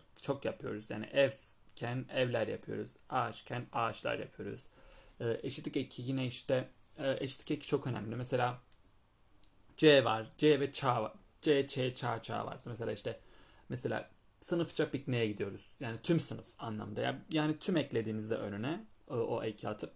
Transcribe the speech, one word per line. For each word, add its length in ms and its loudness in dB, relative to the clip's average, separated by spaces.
çok 220 -2
yapıyoruz. 460 -4
Yani 160 -6
evken 1000 0
evler 340 2
yapıyoruz. 480 -6
Ağaçken 640 -2
ağaçlar 460 0
yapıyoruz. 480 -8
E, 220 0
eşitlik 340 -4
eki 260 -4
yine 240 0
işte, 420 0
e, 220 0
eşitlik 300 -2
eki 160 -2
çok 200 0
önemli. 300 -4
Mesela 420 2
C 280 10
var. 340 0
C 220 8
ve 120 0
ça 300 2
var. 100 -4
C, 240 4
ç, 320 -2
ça, 240 -2
ça 240 -4
varsa 240 -8
mesela 220 -4
işte 280 -6
mesela 420 -2
sınıfça 500 0
pikniğe 360 0
gidiyoruz. 540 -4
Yani 220 -6
tüm 180 4
sınıf 260 -4
anlamda. 420 -6
Ya-, 300 -2
yani 280 2
tüm 180 2
eklediğinizde 580 0
önüne 500 -4
o, 60 -6
o 280 0
eki 260 -4
atıp 280 -6